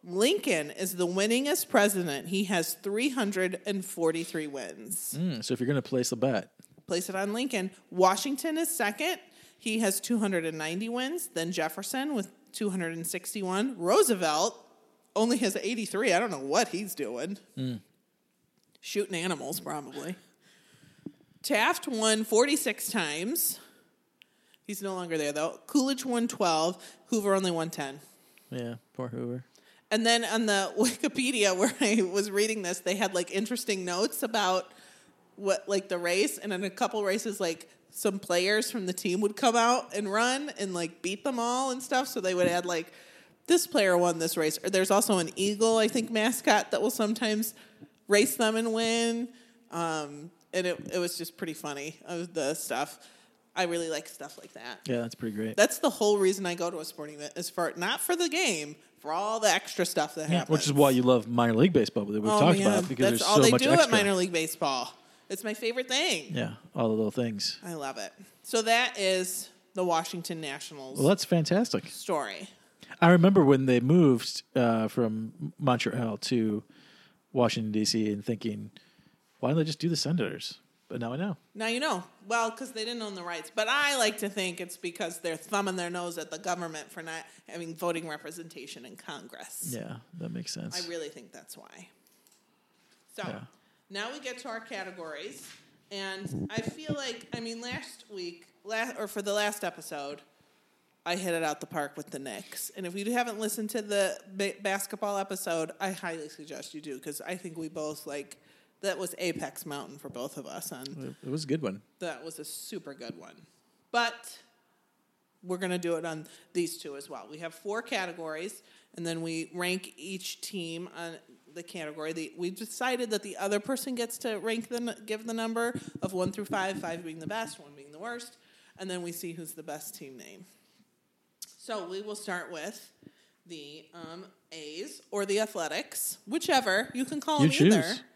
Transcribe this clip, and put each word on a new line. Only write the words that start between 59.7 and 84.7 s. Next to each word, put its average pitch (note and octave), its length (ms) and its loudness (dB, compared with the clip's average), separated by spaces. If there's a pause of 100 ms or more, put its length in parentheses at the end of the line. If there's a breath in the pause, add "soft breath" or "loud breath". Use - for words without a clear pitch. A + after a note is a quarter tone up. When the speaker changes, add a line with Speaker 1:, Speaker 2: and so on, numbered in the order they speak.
Speaker 1:
stuff D3+ 300 -2
that D#3 140 -6
Speaker 2:
Yeah, F3 100 4
Speaker 1:
happens. - 180 -4
Speaker 2:
which C#3+ 100 2
is D3 60 2
why C#3 180 10
you B2+ 120 6
love B2 240 6
minor A#2 260 4
league D#3 200 8
baseball A2 320 4
that G#2 80 -6
we've G#3 180 2
Speaker 1:
Oh, G#3 80 6
Speaker 2:
talked F3+ 200 8
Speaker 1:
man. F#3+ 80 4
Speaker 2:
about, F3+ 220 4
because C3+ 220 4
Speaker 1:
That's A2+ 80 2
Speaker 2:
there's - 100 2
Speaker 1:
all - 80 8
Speaker 2:
so C#4+ 60 10
Speaker 1:
they A3+ 80 12
Speaker 2:
much B3 100 6
Speaker 1:
do C4+ 100 4
Speaker 2:
extra. E4+ 140 8
Speaker 1:
at A#3 60 0
minor G3+ 220 4
league F3+ 180 2
baseball. D#3 640 0 (360 soft breath)
It's G3 140 -8
my G#3+ 100 -4
favorite A#3+ 360 -2
thing. B3+ 440 0
Speaker 2:
Yeah, A2+ 200 -2 (220)
all A#2 140 2
the A2 60 2
little A2 160 0
things. A2+ 520 -4
Speaker 1:
I F3 100 -10
love C3+ 240 -8
it. G2 140 -8 (320)
So A3+ 180 2
that A#3 360 4
is F#3 520 0 (240)
the F#3 120 -2
Washington E3+ 560 0
Nationals C#3 580 -10
Speaker 2:
Well, C3+ 80 6
that's E3 180 6
fantastic. F3 640 2
Speaker 1:
story. C#3 640 -6 (520 loud breath)
Speaker 2:
I E3+ 100 10
remember F3+ 320 10
when C3+ 220 8
they B2 140 6
moved, C3+ 640 6 (120)
uh, A2+ 340 4
from A2 720 -2
Montreal A#2+ 580 2
to A2 460 2 (680 soft breath)
Washington, A#2 400 2
D G#2+ 120 2
C, G#2+ 260 2
and G#2 120 -4
thinking, G#2 480 -4 (680 soft breath)
"Why B2 100 0
don't D#3 80 2
they D#3+ 60 4
just D#3 160 -4
do E3+ 100 0
the E3 80 2
Senators?" C3+ 640 -2 (300)
But B2 100 -6
now A#2 140 -4
I - 20 -6
know. F3+ 220 -4 (180)
Speaker 1:
Now A3 120 -4
you A#3 120 0
know. A#3+ 240 0 (240)
Well, A3+ 240 2
'cause B3+ 220 -12
they A3 100 -6
didn't A#3+ 180 -6
own G#3 140 -6
the F3+ 80 -10
rights. E3+ 320 -8
But A3 140 2
I C#4+ 260 4
like G#3+ 220 4
to G3+ 120 -2
think F#3 300 -4
it's F3 160 -8